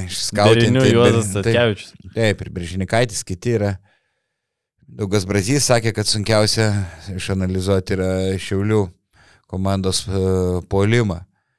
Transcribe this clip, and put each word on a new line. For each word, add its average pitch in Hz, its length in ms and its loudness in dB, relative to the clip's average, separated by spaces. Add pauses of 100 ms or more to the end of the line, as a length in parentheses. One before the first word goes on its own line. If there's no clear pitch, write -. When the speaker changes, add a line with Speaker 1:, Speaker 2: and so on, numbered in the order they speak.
Speaker 1:
išskautinti. 110 640 2
Speaker 2:
Derinių 131 180 4
Juozas 117 460 4
Speaker 1:
Taip, 101 100 -2
Speaker 2:
Statkevičius. 113 480 0 (240)
Speaker 1:
taip, 107 300 0
ir - 100 -14
Brežinikaitis, 95 720 -4
kiti 117 300 -4
yra. 101 160 0 (1120)
Daugas 101 420 -4
Brazys 101 400 0
sakė, 113 300 2
kad 104 100 -2
sunkiausia 107 600 2 (480)
išanalizuoti 95 800 -2
yra 92 120 -2 (300)
Šiaulių 101 460 0 (680)
komandos, 95 560 -2
e, 95 160 -2 (480)
puolimą. 101 480 2 (400)